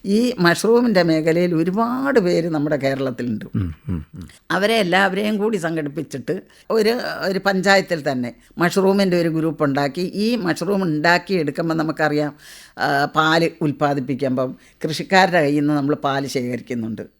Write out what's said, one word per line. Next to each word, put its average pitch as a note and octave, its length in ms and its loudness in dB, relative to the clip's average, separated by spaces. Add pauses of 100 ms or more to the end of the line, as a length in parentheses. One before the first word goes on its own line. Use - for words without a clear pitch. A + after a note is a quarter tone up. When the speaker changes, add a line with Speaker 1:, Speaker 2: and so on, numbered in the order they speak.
Speaker 1:
ഈ G3+ 140 2 (200)
മഷ്റൂമിൻ്റെ G#3 640 4
മേഖലയിൽ E3 520 2
ഒരുപാട് A#3 680 0
പേര് F3 280 0
നമ്മുടെ D3+ 280 0
കേരളത്തിലുണ്ട്. B2+ 760 -2
Speaker 2:
ഉം, F#2 160 -2 (160)
ഉം, F2 120 -4 (160)
ഉം. F2 120 -14 (240)
Speaker 1:
അവരെ G#3 280 0
എല്ലാവരെയും G3 580 0
കൂടി G#3 220 -2
സംഘടിപ്പിച്ചിട്ട് D3+ 760 -6 (360)
ഒരു, A3 220 2 (300)
ഒരു F#3 220 -2
പഞ്ചായത്തിൽ F#3+ 580 2
തന്നെ B2+ 280 -4 (280)
മഷ്റൂമിൻ്റെ F#3+ 640 2
ഒരു E3 140 2
ഗ്രൂപ്പ് D#3+ 300 0
ഉണ്ടാക്കി, C#3+ 500 0
ഈ G#3 220 0
മഷ്റൂം F3+ 460 -2
ഉണ്ടാക്കിയെടുക്കുമ്പോൾ E3 920 0
നമുക്കറിയാം, D3+ 580 -2 (440)
ആ, B2 120 -2 (240)
പാല് D#3+ 380 2 (100)
ഉൽപ്പാദിപ്പിക്കുമ്പം C3+ 880 -2 (300)
കൃഷിക്കാരുടെ F3 600 2
കയ്യിൽ D3 220 2
നിന്ന് D3+ 140 2
നമ്മൾ C#3+ 180 0
പാല് C#3 340 -4
ശേഖരിക്കുന്നുണ്ട് A#2+ 760 -6 (160)